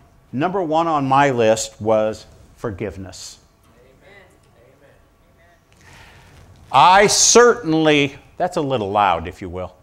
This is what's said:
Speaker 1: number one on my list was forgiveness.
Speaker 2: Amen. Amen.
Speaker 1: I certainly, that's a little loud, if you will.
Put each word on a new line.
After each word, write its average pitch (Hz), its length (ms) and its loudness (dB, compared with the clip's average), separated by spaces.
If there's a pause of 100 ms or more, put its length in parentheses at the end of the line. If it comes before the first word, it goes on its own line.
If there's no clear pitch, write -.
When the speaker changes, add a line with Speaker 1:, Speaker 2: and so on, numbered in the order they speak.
(300)
Speaker 1:
number 175 320 -4
one 160 240 -2
on 147 200 -4
my 139 240 2
list 110 500 0
was 107 460 -2 (300)
forgiveness. 95 840 -14 (400)
Speaker 2:
Amen. - 440 -20 (1600)
Amen. - 100 -20 (840)
Speaker 1:
I 180 360 6
certainly, 160 1120 2 (200)
that's 180 220 -6
a 160 40 -4
little 120 280 -4
loud, 92 360 0
if 87 140 -14
you 92 80 -12
will. 90 340 -12